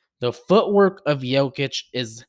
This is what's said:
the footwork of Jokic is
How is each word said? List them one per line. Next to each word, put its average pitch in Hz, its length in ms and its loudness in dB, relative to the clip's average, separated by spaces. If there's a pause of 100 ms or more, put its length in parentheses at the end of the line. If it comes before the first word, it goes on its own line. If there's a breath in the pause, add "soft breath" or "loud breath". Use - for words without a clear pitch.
(220)
the 120 100 -2
footwork 196 720 2
of 147 140 0
Jokic 135 720 -2
is 113 380 -8